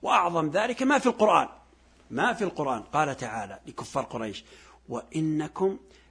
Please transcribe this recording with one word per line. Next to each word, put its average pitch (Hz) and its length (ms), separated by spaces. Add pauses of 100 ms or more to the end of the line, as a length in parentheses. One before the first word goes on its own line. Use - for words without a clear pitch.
وأعظم 175 480
ذلك 226 340
ما 269 160
في - 60
القرآن. 208 440 (640)
ما 180 220
في 214 100
القرآن 135 380
قال 147 360
تعالى 107 500
لكفار - 360
قريش: 110 400 (460)
"وإنكم 156 920 (320)